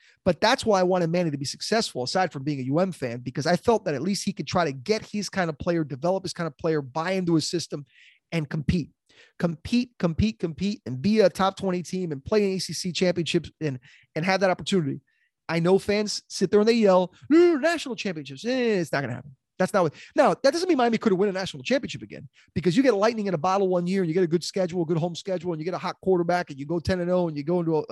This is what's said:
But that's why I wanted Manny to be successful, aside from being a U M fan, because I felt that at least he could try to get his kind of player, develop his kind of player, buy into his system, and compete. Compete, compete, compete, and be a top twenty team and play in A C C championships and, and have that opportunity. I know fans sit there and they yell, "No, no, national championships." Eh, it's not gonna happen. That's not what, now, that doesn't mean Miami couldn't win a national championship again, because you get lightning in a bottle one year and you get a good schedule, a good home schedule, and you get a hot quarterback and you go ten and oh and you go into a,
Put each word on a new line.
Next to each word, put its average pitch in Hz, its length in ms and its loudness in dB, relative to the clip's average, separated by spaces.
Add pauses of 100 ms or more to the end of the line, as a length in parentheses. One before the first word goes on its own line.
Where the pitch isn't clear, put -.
(260)
But 180 160 0
that's 233 240 2
why 208 140 4
I 185 40 4
wanted 180 280 2
Manny 175 180 0
to 143 80 -4
be 139 80 -8
successful, - 580 -4
aside 185 280 -2
from 135 120 -10
being 143 160 -4
a 131 40 -6
U 135 160 0
M 190 120 0
fan, 123 280 -8
because 127 260 -6
I 170 120 4
felt - 280 0
that 170 80 -2
at 127 80 -4
least 185 240 -4
he 196 80 -2
could 156 140 -8
try 180 180 2
to 143 60 -2
get 139 340 -4
his 208 240 -6
kind 180 200 -2
of 151 100 -8
player, 170 240 0
develop 151 400 -2
his 175 100 -8
kind 170 140 -6
of 147 100 -10
player, 160 240 0
buy 160 300 -6
into 180 240 0
his 151 120 0
system, 156 380 -6 (460)
and 160 180 -2
compete. 165 400 -2 (480)
Compete, 202 640 -2
compete, 196 400 0
compete, 185 480 -6
and 127 120 -6
be 208 200 2
a 190 100 8
top 190 280 0
twenty 180 260 -2
team 185 280 -6
and 135 140 -8
play 214 180 2
in 190 120 0
A 185 40 -6
C 165 140 -8
C - 180 -6
championships 175 680 0
and, 139 200 -4 (360)
and 156 100 -2
have 190 140 2
that 190 100 2
opportunity. 156 520 -2 (480)
I 165 100 0
know 180 200 6
fans 208 500 -2
sit 175 200 -2
there 208 120 6
and 214 80 4
they 233 40 4
yell, 185 400 4 (160)
"No, 302 80 8
no, 349 180 8
national 285 400 -2
championships." 151 500 -8
Eh, 240 340 0
it's 165 120 -4
not 143 100 0
gonna 120 140 -6
happen. - 200 -16 (240)
That's 185 140 0
not 190 100 4
what, 151 100 0 (220)
now, 247 180 6
that 269 200 2
doesn't 339 140 -2
mean 330 100 4
Miami 233 200 2
couldn't 185 220 2
win 208 100 2
a 185 40 -4
national 180 280 -8
championship 175 400 -4
again, 110 260 -16 (280)
because 170 200 0
you 240 60 6
get 254 140 6
lightning 214 320 2
in 190 60 0
a 170 40 -2
bottle 185 300 0
one 180 180 0
year 190 160 0
and 175 60 0
you 160 60 -2
get 190 100 2
a 175 40 2
good 165 160 0
schedule, 180 380 -2
a 165 40 0
good 165 120 0
home 170 160 -2
schedule, 180 380 -6
and 160 80 -6
you 156 60 -8
get 185 80 -4
a 156 60 -6
hot 160 220 -8
quarterback 175 480 2
and 139 100 -12
you 139 60 -8
go 170 140 -2
ten 185 200 0
and 175 120 -2
oh 180 160 2
and 156 100 -6
you 143 60 -6
go 175 160 0
into 160 180 0
a, 147 140 0